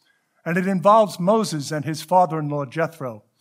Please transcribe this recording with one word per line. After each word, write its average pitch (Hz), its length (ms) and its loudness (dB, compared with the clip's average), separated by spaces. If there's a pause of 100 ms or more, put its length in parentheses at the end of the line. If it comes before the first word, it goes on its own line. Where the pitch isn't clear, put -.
(460)
And 170 120 -2
it 185 100 0
involves 196 520 4
Moses 170 520 0
and 151 140 -4
his 156 160 -6
father-in-law 156 640 0
Jethro. 135 580 -8 (180)